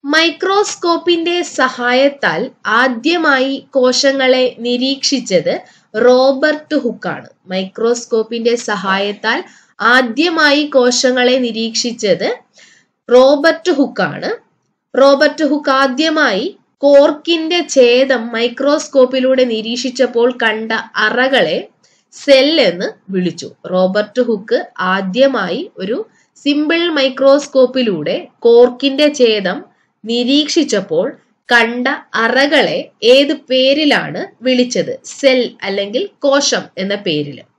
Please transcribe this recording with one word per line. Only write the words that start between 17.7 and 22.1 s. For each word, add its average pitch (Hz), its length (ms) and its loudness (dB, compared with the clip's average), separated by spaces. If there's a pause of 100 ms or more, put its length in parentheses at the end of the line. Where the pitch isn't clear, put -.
ഛേദം 247 480 4 (120)
മൈക്രോസ്കോപ്പിലൂടെ 254 1160 0
നിരീക്ഷിച്ചപ്പോൾ 247 760 -2 (140)
കണ്ട 220 280 -2 (360)
അറകളെ 233 520 0 (640)